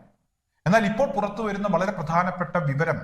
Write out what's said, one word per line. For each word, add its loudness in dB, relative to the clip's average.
എന്നാൽ 6
ഇപ്പോൾ 0
പുറത്തു -4
വരുന്ന -2
വളരെ 0
പ്രധാനപ്പെട്ട 0
വിവരം 0